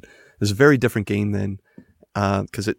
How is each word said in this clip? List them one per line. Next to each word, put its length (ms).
it 360
was 120
a 40
very 220
different 300
game 240
then, 260
uh, 300
'cause 140
it, 120